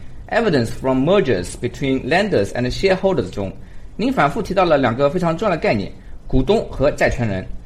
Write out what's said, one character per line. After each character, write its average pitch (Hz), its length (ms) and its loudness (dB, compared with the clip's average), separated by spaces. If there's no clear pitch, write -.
Evidence 175 400 2
from 131 360 0
Mergers 147 540 2
Between 131 480 -2
Lenders 175 440 0
and 123 200 -2
Shareholders》 185 580 0
中， 98 220 -6
您 233 140 0
反 165 200 2
复 226 100 -4
提 180 140 -4
到 190 100 4
了 156 140 4
两 117 180 2
个 143 140 4
非 180 80 -2
常 170 180 0
重 220 100 -2
要 185 80 2
的 156 60 -2
概 180 140 2
念： 98 160 -2
股 131 120 4
东 196 300 2
和 139 220 2
债 139 180 2
权 117 180 0
人。 95 160 -4